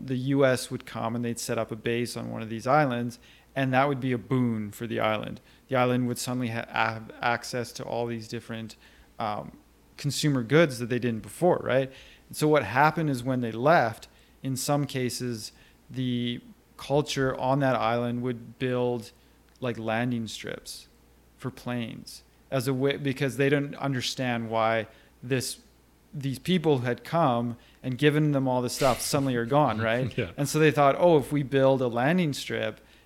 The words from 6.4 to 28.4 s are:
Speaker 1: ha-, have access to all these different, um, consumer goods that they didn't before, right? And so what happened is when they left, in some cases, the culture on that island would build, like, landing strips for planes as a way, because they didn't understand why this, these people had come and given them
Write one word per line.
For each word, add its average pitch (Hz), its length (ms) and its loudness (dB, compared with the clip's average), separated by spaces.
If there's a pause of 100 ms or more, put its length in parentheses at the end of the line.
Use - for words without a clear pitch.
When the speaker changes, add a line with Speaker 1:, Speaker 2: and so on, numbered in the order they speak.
Speaker 1:
ha-, 117 200 -6
have 113 340 -2 (180)
access 120 520 -2
to 127 100 -12
all 117 240 -4
these 117 200 -6
different, 113 480 -10 (440)
um, 107 340 -4 (420)
consumer 139 480 0
goods 135 360 4
that 120 100 -4
they 123 100 0
didn't 113 240 -2
before, 160 400 0
right? 131 260 0 (380)
And - 80 -16
so 151 120 2
what 151 160 4
happened 151 460 2
is 123 140 -2
when 127 180 -2
they 117 100 -4
left, 120 560 2 (360)
in 135 140 -4
some 147 280 0
cases, 123 680 -6 (380)
the 123 520 -4 (360)
culture 139 640 0
on 131 220 2
that 131 140 2
island 120 480 0
would 117 360 -8
build, 123 520 -2 (500)
like, 120 180 -4
landing 113 480 -2
strips - 600 -12 (500)
for 131 120 -8
planes - 760 -8 (280)
as 131 160 0
a 139 60 2
way, 135 240 0
because 135 400 -2
they 139 120 4
didn't 143 260 0
understand 123 760 -4
why 113 380 2 (360)
this, 127 360 -2 (540)
these 135 260 -4
people 160 400 2
had 123 260 -4
come 120 500 2 (280)
and 127 140 -4
given 147 360 4
them 135 140 0